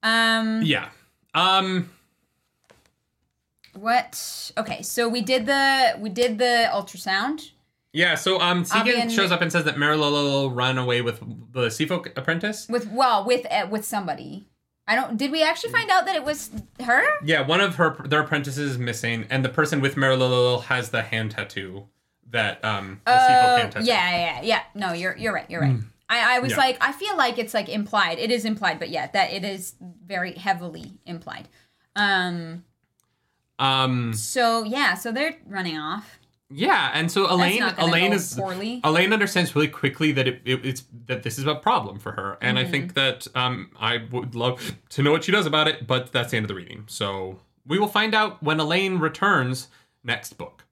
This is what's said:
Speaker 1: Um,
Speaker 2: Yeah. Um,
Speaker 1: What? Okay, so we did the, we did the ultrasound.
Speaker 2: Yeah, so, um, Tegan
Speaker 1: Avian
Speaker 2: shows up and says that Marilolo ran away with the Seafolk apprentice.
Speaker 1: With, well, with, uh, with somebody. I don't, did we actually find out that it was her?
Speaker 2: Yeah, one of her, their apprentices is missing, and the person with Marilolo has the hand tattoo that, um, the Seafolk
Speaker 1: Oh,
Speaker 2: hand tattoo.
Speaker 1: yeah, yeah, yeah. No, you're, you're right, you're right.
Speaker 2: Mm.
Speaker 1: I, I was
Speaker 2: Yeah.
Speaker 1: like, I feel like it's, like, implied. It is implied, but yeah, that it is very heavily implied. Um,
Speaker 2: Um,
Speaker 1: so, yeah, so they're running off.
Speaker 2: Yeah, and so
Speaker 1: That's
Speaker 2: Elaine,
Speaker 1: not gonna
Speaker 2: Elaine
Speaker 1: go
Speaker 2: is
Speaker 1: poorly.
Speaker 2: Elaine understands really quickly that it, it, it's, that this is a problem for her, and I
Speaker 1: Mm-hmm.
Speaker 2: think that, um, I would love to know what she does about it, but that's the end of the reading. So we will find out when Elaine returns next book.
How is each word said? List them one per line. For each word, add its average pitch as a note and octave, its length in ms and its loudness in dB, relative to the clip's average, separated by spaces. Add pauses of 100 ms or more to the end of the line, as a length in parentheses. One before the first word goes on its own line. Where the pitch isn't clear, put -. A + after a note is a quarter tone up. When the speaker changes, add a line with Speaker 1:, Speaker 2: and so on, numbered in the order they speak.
Speaker 1:
Um, A3+ 600 2
Speaker 2:
Yeah. A#2 260 0 (440)
Um, F#3 560 2 (1800)
Speaker 1:
What? - 840 -4
Okay, - 240 -6
so - 260 0
we A#3 140 0
did B3 240 0
the, C4+ 540 4
we G#3+ 100 -6
did A3+ 280 0
the A#3+ 340 4
ultrasound. G3 800 -4 (400)
Speaker 2:
Yeah, E3 240 2
so, F#3 240 2
um, F3 260 2
Tegan A3 220 2
Speaker 1:
Avian A#3+ 220 2
Speaker 2:
shows G3 220 2
up F3 100 2
and E3 100 0
says E3+ 140 2
that C#3+ 140 0
Marilolo C#3+ 680 2
ran B2+ 300 0
away B2 240 2
with A#2 180 -2 (340)
the B2 140 0
Seafolk D#3+ 500 -4
apprentice. E3+ 520 -4
Speaker 1:
With, A3+ 220 -2
well, A3+ 340 2
with, B3 260 0
uh, G3 180 0
with G#3+ 140 -4
somebody. E3 640 -8 (400)
I G#3+ 80 2
don't, A#3 220 -2
did C4+ 140 -2
we D#4+ 120 0
actually E4+ 280 0
find A#4 180 0
out F#4 160 4
that F#4+ 100 -2
it D4+ 80 -2
was D4 280 -6 (320)
her? B3 200 4 (200)
Speaker 2:
Yeah, D3+ 180 2
one D#3+ 200 2
of F#3 140 0
her, D#3 200 2 (100)
their D3+ 160 2
apprentices C#3+ 500 -2
is B2+ 60 -4
missing, A#2 520 -4
and C3 160 0
the B2+ 40 0
person D3 320 0
with C#3 160 0
Marilolo B2+ 600 4
has B2 300 -2
the A2+ 120 -2
hand A2 300 -4
tattoo G2 560 -10 (420)
that, A2 340 -2
um, G2 420 -4
the A#3 60 2
Seafolk B3+ 420 6
Speaker 1:
Oh, B3 40 6
Speaker 2:
hand A3+ 140 0
tattoo. A3 140 -4
Speaker 1:
yeah, F#3+ 260 2
yeah, E3+ 320 -2
yeah. G#3+ 180 0 (140)
No, F#3+ 180 -4
you're, F3+ 240 -4
you're G#3+ 160 -4
right, - 160 -6
you're E3+ 120 -4
right. C3 160 2
Speaker 2:
Mm. G#2+ 80 -6 (260)
Speaker 1:
I, A#3+ 260 2
I - 20 2
was B3+ 120 -2
Speaker 2:
Yeah. - 60 0
Speaker 1:
like, C4 240 2
I C4 100 2
feel F#4+ 260 -4
like A#3+ 220 2
it's, A3 160 -6
like, G3+ 140 -2
implied. G3+ 500 0
It A3 120 -2
is A3+ 140 0
implied, G#3 340 0
but - 100 -8
yeah, D#3+ 240 -4
that G3 180 2
it F#3+ 120 -6
is F#3+ 300 -10 (320)
very F3+ 280 -6
heavily F3 600 -6 (140)
implied. - 400 -12 (480)
Um, F3 680 -2 (960)
Speaker 2:
Um, C3 560 0
Speaker 1:
so, A3+ 500 0
yeah, A3+ 300 0
so A3+ 180 -6
they're C#4+ 260 -2 (100)
running F3+ 300 -6
off. D#3+ 400 -8 (340)
Speaker 2:
Yeah, E3+ 440 2
and D#3+ 160 2
so G3 120 2
Speaker 1:
That's F3 100 4
Speaker 2:
Elaine, F3+ 260 4
Speaker 1:
not F#3+ 180 0
gonna E3+ 140 4
Speaker 2:
Elaine F3 180 4
Speaker 1:
go G3+ 60 4
Speaker 2:
is - 180 -2
Speaker 1:
poorly. G3 500 -6
Speaker 2:
Elaine F3 300 4
understands F#3+ 420 2
really D3+ 120 4
quickly D3 460 0
that C3 140 2
it, B2 180 -4
it, B2+ 200 -2
it's, B2+ 180 -4 (220)
that B2+ 160 -4
this A2 160 -6
is C3+ 80 -4
a D3 80 0
problem A2+ 460 -2
for - 140 -10
her, G2 280 -6
and B2 160 0
I B2+ 60 0
Speaker 1:
Mm-hmm. B2 80 -4
Speaker 2:
think C#3 240 -4
that, C3+ 400 -2
um, B2+ 340 -2 (100)
I A2+ 300 -2
would A#2+ 240 -6
love B2 400 -4 (160)
to C#3+ 140 -2
know C#3+ 80 6
what D#3+ 140 2
she F3+ 60 0
does G3 140 2
about D#3 220 2
it, D3 180 -4
but B2+ 260 -2
that's A#2 200 -2
the A#2+ 60 0
end G#2+ 80 0
of - 20 -6
the G2 80 -6
reading. F#2 320 -14
So F#2+ 520 -6 (280)
we D#3+ 100 0
will G#3 100 2
find G#3+ 280 0
out G#3+ 260 0
when D#3 180 0
Elaine F3+ 380 0
returns D3+ 680 0 (360)
next A#2 360 -6
book. - 320 -16